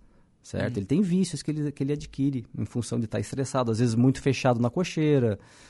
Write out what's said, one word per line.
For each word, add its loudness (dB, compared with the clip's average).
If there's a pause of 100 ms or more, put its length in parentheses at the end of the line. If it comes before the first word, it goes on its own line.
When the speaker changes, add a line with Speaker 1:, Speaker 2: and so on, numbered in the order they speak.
(420)
Speaker 1:
certo? -4
Speaker 2:
Uhum. -4
Speaker 1:
Ele -4
tem 2
vícios 0
que -4
ele, -4
que -6
ele -2
adquire -4 (120)
em -4
função -4
de -2
tá -6
estressado, -2
às 0
vezes 2
muito 4
fechado 2
na 2
cocheira, 2 (320)